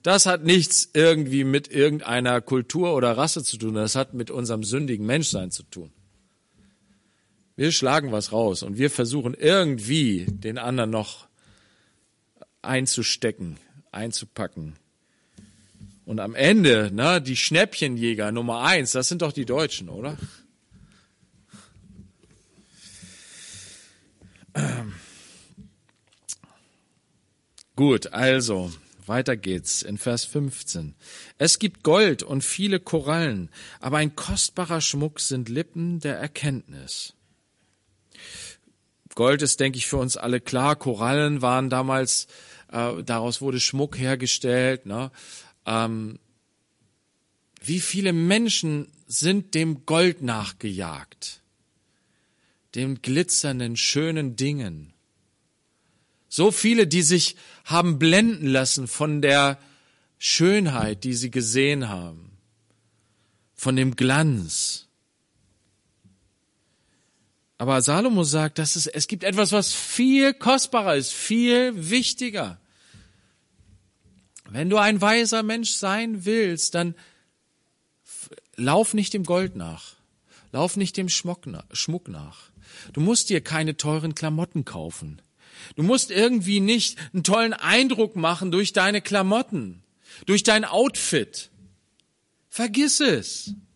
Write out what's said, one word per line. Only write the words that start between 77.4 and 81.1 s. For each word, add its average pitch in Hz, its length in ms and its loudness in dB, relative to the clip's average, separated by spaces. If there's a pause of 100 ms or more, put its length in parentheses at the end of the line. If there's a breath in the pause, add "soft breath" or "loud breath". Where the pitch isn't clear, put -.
f-, - 280 -18 (240)
lauf 156 380 2
nicht 208 200 -2
dem 202 100 -2
Gold 175 320 -2
nach, 82 380 -12 (580 soft breath)
lauf 160 260 -2
nicht 196 200 -4
dem 185 120 -4
Schmuck - 360 -4